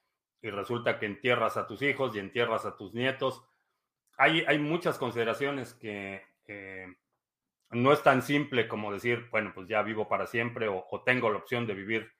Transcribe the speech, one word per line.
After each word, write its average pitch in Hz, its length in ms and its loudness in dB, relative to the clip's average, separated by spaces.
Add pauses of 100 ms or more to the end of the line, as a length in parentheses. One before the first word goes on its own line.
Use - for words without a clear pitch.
(400)
y 110 100 -6
resulta 110 480 0
que 110 80 -2
entierras 113 500 2
a 101 120 -2
tus 104 140 -12
hijos 135 340 0
y - 20 -4
entierras 110 480 0
a 95 100 -8
tus 98 160 -12
nietos. 131 520 -2 (720)
Hay, 156 320 6
hay 151 100 4
muchas 156 400 0
consideraciones 120 760 -2
que, 98 500 -10 (240)
eh, 98 380 -12 (840)
no 123 200 6
es 147 100 4
tan 131 200 6
simple 143 460 2
como 107 240 -4
decir, 117 380 -2
bueno, 107 240 -2
pues 95 120 -12
ya 107 160 2
vivo 107 260 -4
para 98 180 0
siempre 117 420 -2
o, 95 220 -2
o 101 120 -6
tengo 123 280 4
la 101 80 0
opción 120 280 -4
de 104 80 -4
vivir 104 460 -4